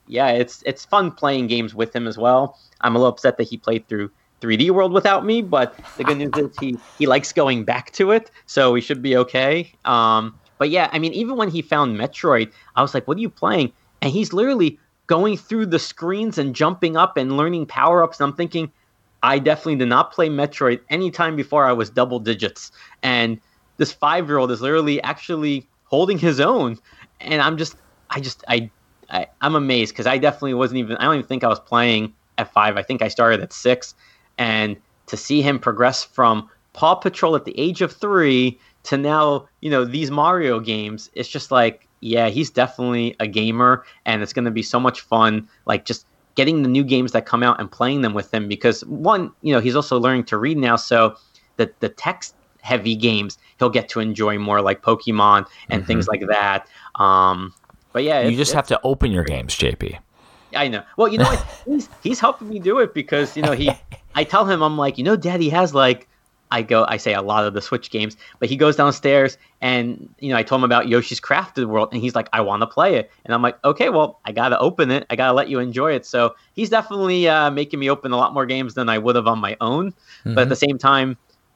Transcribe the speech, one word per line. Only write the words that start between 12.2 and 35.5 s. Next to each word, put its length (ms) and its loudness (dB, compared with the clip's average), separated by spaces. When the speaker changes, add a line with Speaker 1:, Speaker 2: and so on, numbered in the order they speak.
Speaker 1:
I 60 4
was 100 -2
like, 160 -4
"What 80 0
are 40 -6
you 100 -4
playing?" 420 0
And 100 -2
he's 220 -2
literally 440 0
going 320 0
through 280 -4
the 120 0
screens 580 -6
and 180 -4
jumping 440 0
up 180 2
and 220 -2
learning 280 0
power-ups, 540 2
and 100 0
I'm 60 -12
thinking, 340 -4
"I 160 4
definitely 380 0
did 140 0
not 220 2
play 180 0
Metroid 580 -2
any 220 -2
time 260 -4
before 300 0
I 60 2
was 180 -2
double 300 0
digits." 520 -6
And 360 0
this 140 -2
five-year-old 580 -2
is 120 -6
literally 400 -2
actually 640 -6
holding 340 0
his 220 0
own, 380 0
and 220 -2
I'm 160 2
just, 180 -6
I 100 -8
just, 280 -12
I, 220 0
I, 160 -4
I'm 140 0
amazed 380 0
'cause 120 -4
I 120 2
definitely 360 -2
wasn't 240 -2
even, 200 -4
I 60 -2
don't 120 2
even 100 -6
think 180 -4
I 40 2
was 120 -2
playing 540 0
at 140 -4
five. 260 2
I 40 -2
think 200 -4
I 60 0
started 340 2
at 100 -12
six, 420 -2
and 380 -2
to 120 -10
see 240 0
him 160 0